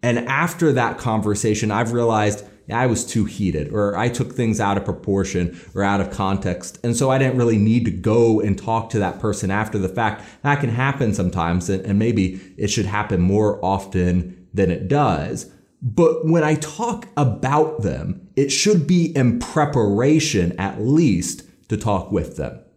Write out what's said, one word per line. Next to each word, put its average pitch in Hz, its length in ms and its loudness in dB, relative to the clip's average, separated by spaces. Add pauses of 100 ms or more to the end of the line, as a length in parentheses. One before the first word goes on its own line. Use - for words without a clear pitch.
and 120 220 0
after 156 440 0
that 123 260 0
conversation, 107 720 0
I've 113 200 0
realized 110 520 2 (260)
I 123 160 0
was 113 180 0
too 110 200 0
heated, 78 480 -2
or 101 240 0
I 113 120 0
took 123 240 -4
things 113 280 0
out 101 160 0
of 98 80 -4
proportion 95 760 -2 (140)
or 98 80 -2
out 98 180 0
of - 120 -4
context. 95 720 -4
And 117 120 0
so 135 140 0
I 131 80 2
didn't 131 200 2
really 117 200 4
need 110 280 4
to 104 40 0
go 107 500 2
and 98 160 0
talk 113 340 -4
to 110 100 0
that 90 180 -2
person 101 320 -2
after 107 280 -2
the 92 100 -2
fact. 107 340 -4 (220)
That 143 160 2
can 120 100 -2
happen 127 420 0
sometimes, 87 560 -2
and, 95 160 -2
and 101 140 0
maybe 104 420 0 (160)
it 104 120 -2
should 101 180 -2
happen 101 340 -2
more 101 440 2
often 90 880 -2
than 95 160 2
it - 160 -4
does. 101 640 -2 (320)
But 160 420 2
when 160 200 4
I 151 100 4
talk - 640 -6
about 135 680 0
them, - 540 -6
it 139 140 2
should 190 360 2
be 175 200 4 (100)
in 123 240 2
preparation, 120 1160 2
at 98 240 -6
least, 117 600 2 (260)
to 110 80 -2
talk 101 360 -2
with 85 240 -2
them. 65 240 -8 (160)